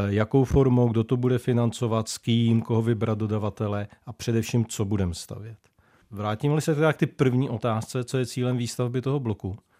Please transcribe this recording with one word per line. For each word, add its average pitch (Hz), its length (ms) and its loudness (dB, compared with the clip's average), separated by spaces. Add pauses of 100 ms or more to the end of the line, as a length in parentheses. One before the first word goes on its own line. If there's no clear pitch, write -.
(140)
jakou 107 300 4
formou, 123 440 4
kdo 113 160 2
to 127 120 0
bude 123 220 2
financovat, 117 720 0
s - 100 -8
kým, 117 440 2
koho 113 200 0
vybrat 110 360 0
dodavatele 104 680 -4 (180)
a 117 60 -12
především, 113 520 0
co - 200 -4
budeme 98 300 0
stavět. 104 440 -14 (520)
Vrátíme-li 107 500 -2
se 160 140 0
teda 151 180 2
k - 40 -14
ty 156 100 0
první 131 420 0
otázce, 117 560 -4
co 131 140 -4
je 127 80 -2
cílem 123 300 -2
výstavby 123 460 -4
toho 139 180 -2
bloku, 104 380 -6 (220)